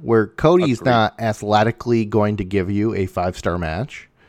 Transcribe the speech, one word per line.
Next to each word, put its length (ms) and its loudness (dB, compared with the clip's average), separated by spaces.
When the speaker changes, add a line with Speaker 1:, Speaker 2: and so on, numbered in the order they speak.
Speaker 1:
where 240 2
Cody's 540 2
Speaker 2:
Agreed. 100 0
Speaker 1:
not 300 0
athletically 840 0
going 320 0
to 80 -6
give 260 -2
you 240 0
a 120 -2
five-star 500 -4
match, 540 -8